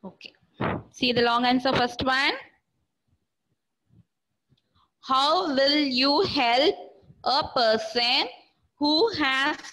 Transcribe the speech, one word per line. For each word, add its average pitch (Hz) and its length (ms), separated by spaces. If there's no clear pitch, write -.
Okay. - 280
See 247 220
the 233 100
long 240 220
answer, 254 280
first 247 320
one. 269 280
How 294 520
will 277 240
you 277 440
help 269 520
a 285 200
person 240 720
who 311 360
has 285 420